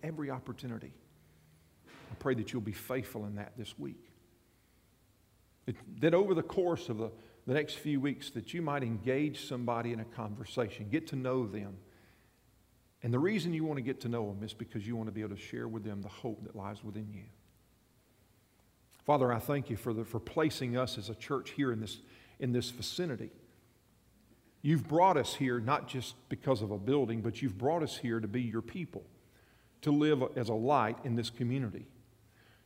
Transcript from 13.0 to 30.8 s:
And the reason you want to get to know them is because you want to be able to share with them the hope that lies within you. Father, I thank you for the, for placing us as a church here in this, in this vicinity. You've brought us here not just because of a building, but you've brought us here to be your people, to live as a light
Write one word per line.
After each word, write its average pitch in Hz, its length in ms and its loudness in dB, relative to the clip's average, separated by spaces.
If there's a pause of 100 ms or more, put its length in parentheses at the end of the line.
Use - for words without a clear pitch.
And 120 80 0
the 123 80 4
reason 175 360 2
you 160 100 0
want 151 140 -2
to 131 40 -4
get 131 200 -4
to 117 80 -2
know 117 160 0
them 101 160 -6
is 110 100 -8
because 107 340 -8
you 120 80 -4
want 110 140 -4
to 107 40 -6
be 107 100 -6
able 101 120 -6
to 95 60 -10
share 117 260 -8
with 113 180 -6
them 101 180 -6
the 95 60 -8
hope - 360 -8
that - 100 -12
lies 104 300 -8
within 107 260 -8
you. 101 140 -12 (1800)
Father, 131 260 6
I 117 60 2
thank 143 320 -2
you 113 60 0
for 117 180 -2
the, 113 100 -2
for 110 160 -4
placing 135 560 0
us 127 220 0
as 101 100 -8
a 113 60 -6
church - 380 -4
here 135 200 2
in 110 80 0
this, 107 200 -8 (380)
in 127 140 0
this 120 160 2
vicinity. - 640 -4 (1300)
You've 143 280 4
brought 175 280 8
us 123 180 2
here 123 260 2
not 131 260 2
just - 300 -8 (120)
because 135 340 2
of 101 100 -2
a 104 60 -2
building, 117 440 2
but 107 180 -2
you've 113 160 0
brought 151 280 2
us 131 120 -4
here 117 220 0
to 110 80 0
be 113 160 0
your 113 180 0
people, - 440 -8 (800)
to 147 100 4
live 147 300 6 (120)
as 120 140 0
a 113 60 2
light 117 500 4